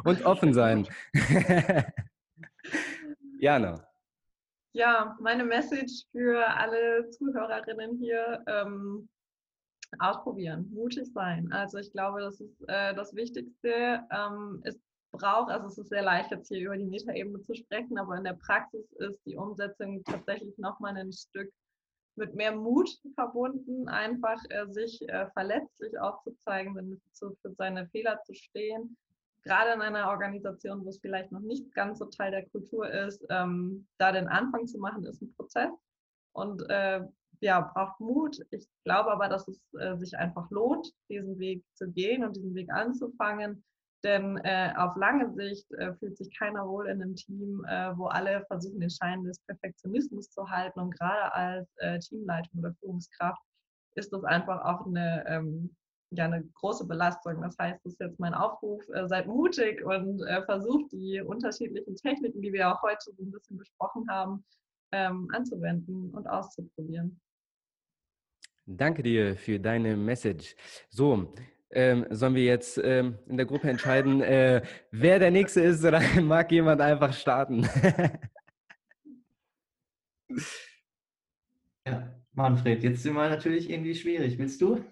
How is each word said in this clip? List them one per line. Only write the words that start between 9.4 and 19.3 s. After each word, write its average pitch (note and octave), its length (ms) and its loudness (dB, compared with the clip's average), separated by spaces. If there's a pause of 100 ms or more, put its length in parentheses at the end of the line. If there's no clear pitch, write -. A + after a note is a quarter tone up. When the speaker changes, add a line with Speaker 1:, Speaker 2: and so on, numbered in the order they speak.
Speaker 2:
ausprobieren, F#3 720 -4
mutig B3 420 -6
sein. E3+ 400 -2
Also G3 260 -4
ich G3+ 140 -12
glaube, G3+ 280 -4
das G3+ 200 -8
ist, G#3 280 -18
äh, G3 260 0
das G3+ 200 -8
Wichtigste. A#3+ 960 -2
Ähm, G#3 540 -6
es - 140 -8 (340)
braucht, G#3+ 380 2
also G3+ 160 -4
es G3 120 -12
ist G#3 100 -14
sehr G3+ 140 -2
leicht, F#3 280 2
jetzt - 180 -8
hier F#3+ 180 -6
über G3 100 -6
die G3 80 -4
Metaebene G3+ 580 -6
zu A3+ 120 -10
sprechen, A#3 440 -6
aber F#3 180 -4
in F#3+ 80 -6
der F3+ 100 -4
Praxis G#3+ 580 -4
ist G3+ 320 -10
die F#3+ 120 -10